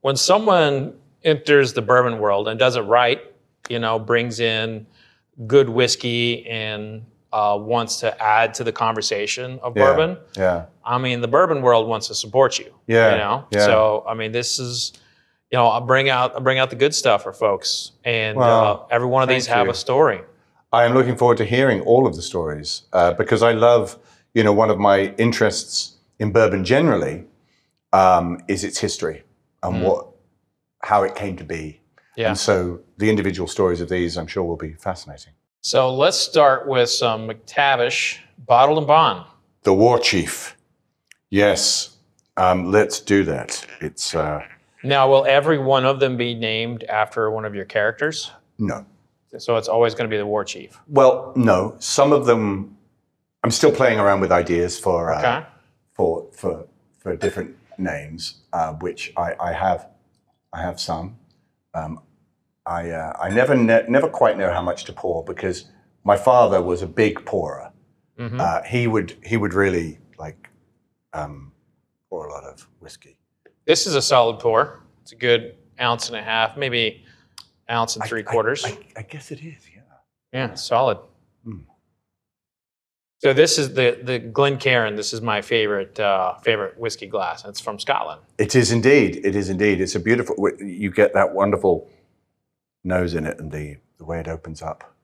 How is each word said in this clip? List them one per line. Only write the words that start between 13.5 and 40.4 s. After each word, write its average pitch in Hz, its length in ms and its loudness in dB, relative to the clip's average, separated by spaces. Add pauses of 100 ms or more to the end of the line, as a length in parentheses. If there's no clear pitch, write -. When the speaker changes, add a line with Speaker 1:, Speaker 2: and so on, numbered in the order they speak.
Speaker 2:
yeah. 101 140 4
Speaker 1:
So, 107 420 2
I 117 60 -6
mean, 110 180 -6
this 120 280 -4
is, 120 340 -8 (580)
you 123 60 0
know, 117 100 4
I'll 113 140 0
bring 131 280 2
out, 127 260 0
I'll - 60 -6
bring 131 180 0
out 131 100 2
the 120 80 -10
good 147 180 2
stuff 110 280 2
for 98 100 -10
folks. - 580 -4 (140)
And, 113 320 -2
Speaker 2:
Well, 110 520 4
Speaker 1:
uh, 120 60 0
every 120 120 0
one 131 140 2
of 131 60 2
these 127 200 0
Speaker 2:
thank 120 100 2
Speaker 1:
have 120 80 4
Speaker 2:
you. 117 60 -2
Speaker 1:
a 113 40 -4
story. 147 460 2 (500)
Speaker 2:
I 120 140 4
am 120 80 2
looking 127 240 2
forward 120 220 4
to 110 60 0
hearing 123 360 2
all 117 260 4
of 78 80 -2
the 87 60 -10
stories, 76 640 -8 (100)
uh, 87 200 4
because 113 300 2
I 117 80 6
love, 117 460 4 (360)
you 113 100 4
know, 104 100 6
one 107 160 4
of 98 100 0
my 98 380 4
interests - 800 -2 (220)
in 107 120 -2
bourbon 98 320 4
generally, 101 600 0 (680)
um, 90 560 4
is 98 160 -2
its - 160 -6
history - 440 -6 (380)
and 95 160 -4
Speaker 1:
Mm. 110 60 -2
Speaker 2:
what, 92 240 0 (760)
how 101 200 2
it 95 120 -4
came 98 200 -8
to 85 80 -18
be. 78 380 -12 (340)
Speaker 1:
Yeah. 113 140 -2
Speaker 2:
And 101 80 -2
so 90 420 0 (180)
the 107 120 2
individual 95 380 -2
stories 90 340 0
of 85 80 -8
these, 87 280 -2
I'm 82 100 -8
sure, 95 180 -6
will 85 100 -6
be 78 180 -12
fascinating. - 600 -12 (280)
Speaker 1:
So 131 320 0
let's 156 240 2
start 139 500 2
with 123 240 2
some 110 360 -2
McTavish 123 920 -2 (180)
Bottled 135 400 4
and 151 100 -2
Bond. 143 380 4 (380)
Speaker 2:
The 98 100 4
War 120 240 6
Chief. - 580 -2 (760)